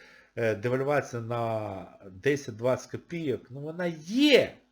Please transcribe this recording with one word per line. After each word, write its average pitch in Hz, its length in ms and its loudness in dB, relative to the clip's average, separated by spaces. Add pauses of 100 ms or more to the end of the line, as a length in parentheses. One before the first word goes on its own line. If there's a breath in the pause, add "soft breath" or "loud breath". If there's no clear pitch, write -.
(360 loud breath)
е, 113 180 2
девальвація 123 680 0
на 110 760 -4 (120)
десять-двадцять 123 800 -2
копійок, 139 600 -6
ну, 135 100 -14
вона 160 260 -6 (200)
є, 233 500 6 (160)